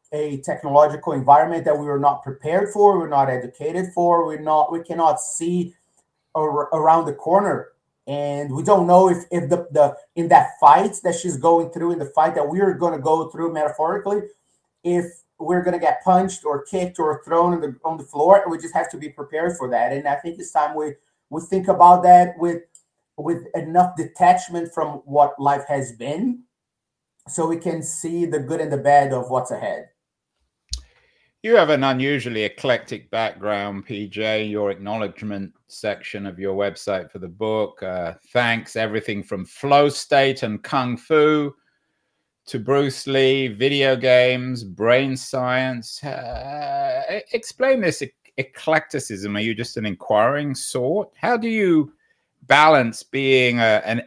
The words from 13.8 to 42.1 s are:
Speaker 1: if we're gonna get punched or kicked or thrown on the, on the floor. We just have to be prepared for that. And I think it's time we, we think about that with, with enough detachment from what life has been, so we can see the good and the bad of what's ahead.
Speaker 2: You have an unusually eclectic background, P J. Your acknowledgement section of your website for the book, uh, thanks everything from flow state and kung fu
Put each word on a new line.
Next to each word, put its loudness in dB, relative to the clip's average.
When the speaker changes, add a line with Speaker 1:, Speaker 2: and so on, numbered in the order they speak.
Speaker 1:
if 0
we're -2
gonna -2
get -2
punched 2
or -4
kicked -6
or -2
thrown 2
on -4
the, -6
on -4
the -16
floor. 4
We -4
just -12
have -2
to -14
be -14
prepared -6
for -8
that. 0
And -6
I -2
think -12
it's -14
time -2
we, -6
we -8
think -4
about 8
that 8
with, -2
with -6
enough 2
detachment 0
from -6
what 2
life 0
has -4
been, -6
so -4
we -2
can -6
see -6
the -4
good -6
and -4
the -2
bad 4
of -6
what's -4
ahead. -8
Speaker 2:
You 4
have 6
an 2
unusually -2
eclectic -4
background, -6
P -10
J. -4
Your -4
acknowledgement -8
section -10
of -12
your -6
website -4
for -18
the -14
book, -4
uh, -8
thanks -2
everything -6
from -10
flow 2
state 0
and -6
kung -4
fu 2